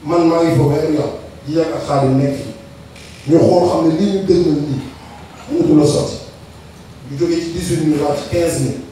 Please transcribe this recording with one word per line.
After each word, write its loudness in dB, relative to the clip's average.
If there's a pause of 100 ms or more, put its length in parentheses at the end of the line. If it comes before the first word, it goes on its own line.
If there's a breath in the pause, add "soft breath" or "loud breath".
Man 2
maa 4
ngi 2
foofu 4
rek -2
yow, -2 (360)
Djidiack 0
ak -8
Khadim 2
nekk 0
fi. -10
Ñu 6
xool 4
xam 2
ne 2
lii 2
ñu -2
dëgmal 2
nii, -4 (720)
mënatu 4
la 4
sotti. 0 (960)
Ñu -10
jógee 0
ci -8
dix-huit -2
mille 2
waat 0
ci -8
quinze 0
mille. -2 (100)